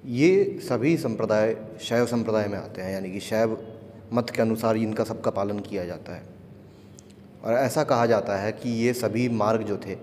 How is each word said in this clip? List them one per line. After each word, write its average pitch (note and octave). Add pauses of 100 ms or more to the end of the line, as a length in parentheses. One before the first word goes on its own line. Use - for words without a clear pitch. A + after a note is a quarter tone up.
ये D3+
सभी C3+
संप्रदाय A2 (240)
शैव A#2+
संप्रदाय A2
में G2+
आते -
हैं, F#2+
यानी F#2+
कि G2
शैव A2 (480)
मत A#2+
के B2+
अनुसार A2
इनका A2
सबका A2
पालन G2+
किया F#2+
जाता F2
है। - (1200)
और A2+
ऐसा C3+
कहा A#2+
जाता G2+
है G#2
कि A#2+
ये A#2
सभी A#2
मार्ग A2
जो G2+
थे G2